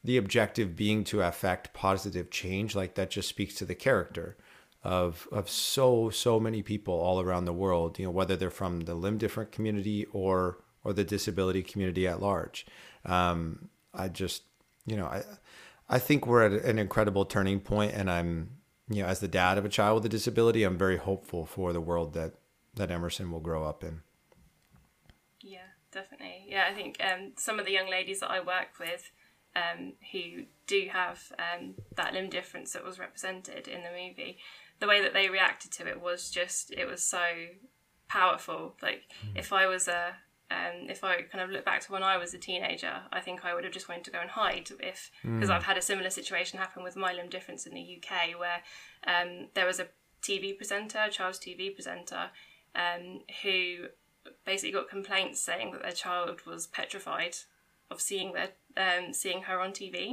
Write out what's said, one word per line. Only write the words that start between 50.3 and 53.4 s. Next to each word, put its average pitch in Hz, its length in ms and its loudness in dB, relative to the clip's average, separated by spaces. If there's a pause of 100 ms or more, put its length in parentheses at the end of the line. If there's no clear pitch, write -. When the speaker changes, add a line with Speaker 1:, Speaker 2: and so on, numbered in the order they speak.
Speaker 2:
V 196 160 -4
presenter, 208 400 -4
a 214 180 2
child's 185 280 -2
T 180 140 -12
V - 20 -4 (160)
presenter, - 540 -8 (520)
um, 175 200 -2 (380)